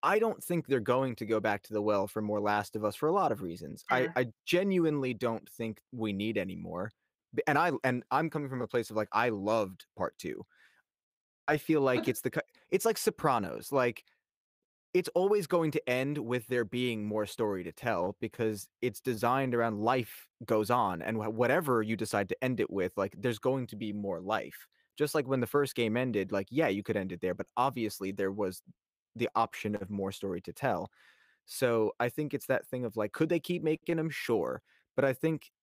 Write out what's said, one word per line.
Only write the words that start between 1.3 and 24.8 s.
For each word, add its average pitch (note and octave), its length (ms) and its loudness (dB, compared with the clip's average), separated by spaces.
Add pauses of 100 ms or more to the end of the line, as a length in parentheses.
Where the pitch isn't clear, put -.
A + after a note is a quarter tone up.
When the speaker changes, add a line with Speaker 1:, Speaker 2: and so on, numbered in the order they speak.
Speaker 1:
back G2+ 240 0
to - 100 -12
the G#2+ 80 0
well G2+ 260 2
for A2 140 -4
more G#2 200 0
Last G#2 340 0
of G#2+ 100 -2
Us G2+ 100 0
for D3+ 140 0
a E3+ 40 2
lot F3+ 180 2
of G2+ 100 -4
reasons. E2+ 500 -10
I, B2+ 160 2
Speaker 2:
Fair. E3+ 80 -6
Speaker 1:
I A#2+ 180 0 (120)
genuinely E3 680 2
don't A2+ 360 -4
think A2+ 320 -8 (100)
we A2 220 -2
need G#2 240 -2
any F#2 180 -4
more. F2 360 -8 (440)
B-, A#2+ 120 0
and C#3+ 100 4
I, E3 140 4 (120)
and B2 280 0
I'm D3+ 180 2
coming D3 200 -6
from B2+ 120 -6
a A2 60 -4
place A#2+ 240 -2
of, G#2+ 60 -2
like, G#2+ 160 -2
I A#2 160 4
loved G2+ 580 -2 (100)
Part F#2 220 -4
Two. - 260 -8 (1000)
I D3+ 100 2
feel D3+ 240 2
like B2+ 200 4
Speaker 2:
Okay. - 60 -2
Speaker 1:
it's B2 140 -2
the B2+ 100 -2
ki-, - 80 -2 (320)
it's F#3 140 2
like A3+ 120 2
Sopranos. G#2+ 760 0
Like, B2 340 2 (880)
it's F3+ 220 2
always G3 320 4
going E3 240 2
to - 180 -2
end C3+ 300 0
with A#2+ 280 -2
there A#2+ 180 2
being A#2 400 -2
more G#2+ 200 0
story G2+ 400 -2
to E2 80 -8
tell G2 480 0
because A2 480 -2 (120)
it's A#2+ 200 -2
designed B2 540 2
around A2+ 260 0
life A#2+ 460 0 (180)
goes A2 260 2
on, G2 300 2
and A2+ 160 -2
wh-, G#2+ 160 -4
whatever B2 500 4
you A2 140 -2
decide G#2 320 0
to - 140 -4
end B2+ 160 0
it - 120 0
with, F#2+ 260 0
like, F#2+ 200 -2
there's A2 220 -2
going B2+ 300 0
to A2 80 -12
be G#2 160 -6
more G2 280 -4
life. F#2 460 -4 (300)